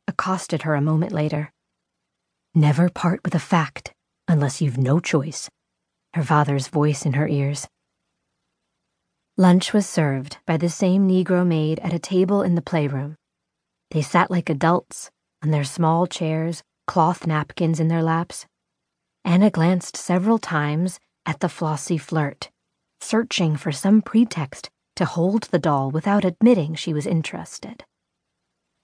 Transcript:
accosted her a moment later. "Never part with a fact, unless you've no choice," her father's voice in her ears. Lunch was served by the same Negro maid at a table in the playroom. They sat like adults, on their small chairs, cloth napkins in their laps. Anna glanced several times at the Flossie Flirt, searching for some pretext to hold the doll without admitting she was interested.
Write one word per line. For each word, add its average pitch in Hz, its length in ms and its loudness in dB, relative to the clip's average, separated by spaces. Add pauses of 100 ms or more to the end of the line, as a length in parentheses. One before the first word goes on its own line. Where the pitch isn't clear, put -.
accosted 180 560 -4
her 156 140 0
a 143 40 0
moment 156 320 0
later. 151 400 -4 (1000)
"Never 151 340 4
part - 360 -2
with - 100 -2
a 156 60 0 (140)
fact, - 380 -2 (360)
unless 147 320 2
you've 131 180 0
no 135 220 2
choice," 151 500 -4 (640)
her 160 100 -2
father's 143 440 2
voice 147 360 0
in 147 80 0
her 143 160 0
ears. 143 400 -2 (1700)
Lunch 185 380 6
was 202 120 2
served 139 600 -2
by 165 100 0
the 170 140 0
same 190 360 2
Negro 185 400 2
maid 160 340 0
at 170 120 -4
a 175 60 -2
table 190 420 0
in 180 140 0
the 170 160 0
playroom. 143 460 -2 (720)
They 156 100 -2
sat 175 300 0
like 180 180 -2
adults, 165 640 -2 (320)
on 151 80 0
their 147 140 0
small 165 420 0
chairs, 160 560 -4 (240)
cloth 170 400 0
napkins 160 520 -2
in 160 100 0
their 165 140 0
laps. 165 440 -4 (800)
Anna 185 240 4
glanced 170 440 0
several 190 440 0
times 160 600 -2 (280)
at 156 140 -4
the 170 100 -2
Flossie 156 480 -4
Flirt, 147 520 -4 (480)
searching 196 580 -2
for 156 140 -6
some 196 300 2
pretext 214 720 -2 (240)
to 185 100 -2
hold 190 400 0
the - 140 0
doll 139 320 0
without 196 340 0
admitting 180 500 2
she 160 200 -6
was 147 120 -2
interested. - 760 -6 (1000)